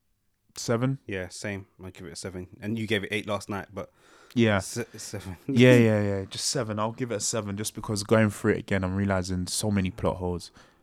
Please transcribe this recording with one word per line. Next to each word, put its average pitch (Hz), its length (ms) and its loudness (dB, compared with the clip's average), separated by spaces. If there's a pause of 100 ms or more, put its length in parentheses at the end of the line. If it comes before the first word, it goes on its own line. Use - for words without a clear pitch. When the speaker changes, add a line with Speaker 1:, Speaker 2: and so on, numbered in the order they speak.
(560)
Speaker 1:
seven. 127 500 -2
Speaker 2:
Yeah, 92 220 -6
same. 98 380 -10 (160)
I'll 92 80 -14
give 92 160 -16
it - 60 -14
a 87 40 -14
seven. 90 320 -10 (120)
And 107 180 -4
you 110 80 -4
gave 101 180 0
it - 80 -8
eight 107 140 -4
last 101 240 -6
night, 98 220 -8
but 95 180 -10 (440)
Speaker 1:
Yeah. 110 260 4
Speaker 2:
se-, - 260 -8 (100)
seven. 98 460 -12
<laughs> - 40 -20
Speaker 1:
Yeah, 127 300 8
yeah, 110 260 6
yeah. 98 220 -2
Just - 240 -8
seven. 110 300 -4
I'll 110 140 -2
give 120 200 -6
it 104 40 -4
a 104 40 -4
seven 104 380 -4
just 107 160 -8
because 107 280 -4
going 110 280 6
through 104 220 0
it - 80 2
again, 98 240 -2
I'm 92 120 -2
realizing 92 500 0
so - 240 -2
many 95 200 2
plot - 260 -2
holes. 90 340 -4 (320)